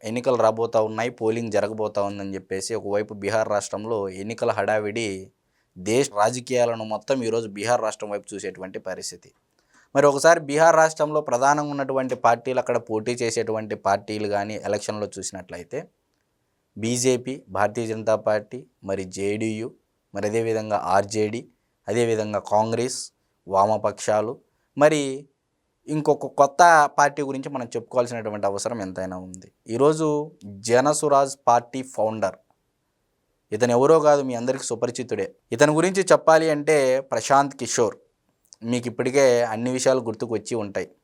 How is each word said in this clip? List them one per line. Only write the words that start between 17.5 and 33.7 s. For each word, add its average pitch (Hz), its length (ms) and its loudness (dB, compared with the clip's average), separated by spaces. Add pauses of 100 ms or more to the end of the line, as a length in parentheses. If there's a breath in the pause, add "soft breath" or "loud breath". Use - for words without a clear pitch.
జనతా 110 260 0 (140)
పార్టీ, 107 280 -4 (300)
మరి 95 160 -4 (140)
జేడీయూ, 110 500 -4 (440)
మరి 101 180 -4
అదేవిధంగా 110 480 -2 (180)
ఆర్జేడీ, 107 440 -2 (460)
అదేవిధంగా 107 540 0 (140)
కాంగ్రెస్, 113 440 0 (480)
వామపక్షాలు, 107 840 0 (440)
మరి 151 220 4 (880)
ఇంకొక 151 400 0 (120)
కొత్త 143 220 4 (360)
పార్టీ 143 300 2
గురించి 135 260 -8
మనం 127 200 -6
చెప్పుకోవాల్సినటువంటి 113 760 -4
అవసరం 107 360 -4
ఎంతైనా 92 320 -8 (100)
ఉంది. 92 200 -20 (260)
ఈరోజు 156 340 4 (600)
జనసురాజ్ 139 680 2 (140)
పార్టీ 120 340 2 (140)
ఫౌండర్, 110 420 -2 (1120)
ఇతను 120 260 2